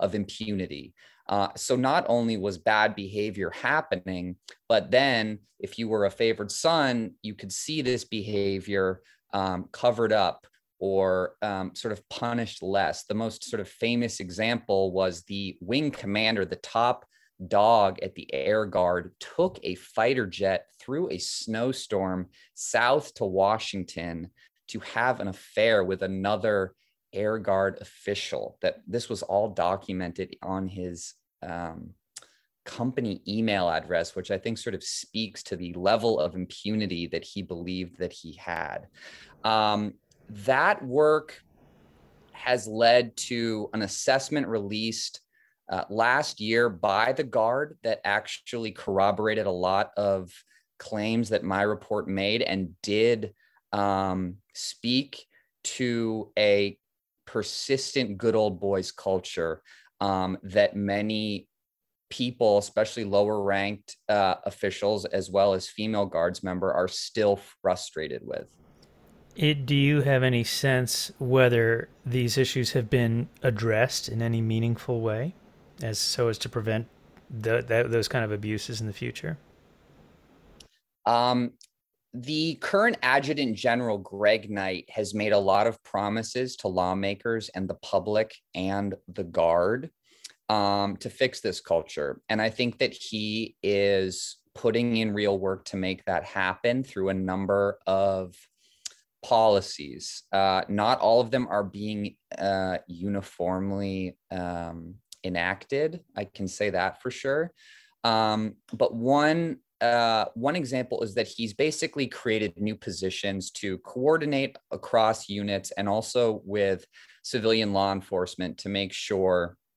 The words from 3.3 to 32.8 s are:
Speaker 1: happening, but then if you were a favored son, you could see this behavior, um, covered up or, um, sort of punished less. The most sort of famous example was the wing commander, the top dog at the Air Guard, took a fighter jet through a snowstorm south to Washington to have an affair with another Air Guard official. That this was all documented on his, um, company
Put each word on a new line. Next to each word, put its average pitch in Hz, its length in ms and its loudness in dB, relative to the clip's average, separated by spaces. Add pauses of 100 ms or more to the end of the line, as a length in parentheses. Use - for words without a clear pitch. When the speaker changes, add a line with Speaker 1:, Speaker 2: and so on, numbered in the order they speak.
Speaker 1:
happening, 92 880 -2 (300)
but 104 240 2
then 117 500 4 (180)
if - 200 -10
you 113 100 -2
were 104 180 2
a 98 40 2
favored 110 400 0
son, 135 680 2
you 107 140 -10
could 95 180 -12
see 156 300 -4
this 123 220 0
behavior, 98 1000 -2 (320)
um, 95 380 -2
covered 113 420 2
up 95 320 0 (340)
or, 95 640 0
um, 95 320 -4
sort - 160 -6
of 101 180 -10
punished 120 540 -4
less. 95 400 0
The 107 120 -6
most 110 280 -4
sort - 160 -6
of 95 100 -6
famous 120 520 -2
example 98 720 0
was 92 320 0
the 98 360 -8
wing 135 300 -2
commander, 104 540 0
the - 100 -6
top - 500 0 (440)
dog 104 520 6
at 95 140 -6
the - 180 -12
Air 101 320 2
Guard, 90 540 0
took - 460 -2
a 90 100 -4
fighter 120 500 0
jet 95 420 -2 (140)
through 156 300 -4
a 90 80 -6
snowstorm 101 1080 -2 (260)
south 120 600 2
to 117 100 -4
Washington 92 1080 -2 (380)
to 110 100 -10
have 117 400 0
an 101 80 -6
affair 107 560 2
with 92 200 -2
another 95 720 0 (380)
Air 107 260 -2
Guard 98 420 0
official. - 800 -6
That 90 140 0 (100)
this 113 220 -4
was 104 160 -6
all 104 240 2
documented 92 960 -4
on 95 260 -4
his, 90 460 -10 (280)
um, 82 480 -10 (760)
company 120 600 -4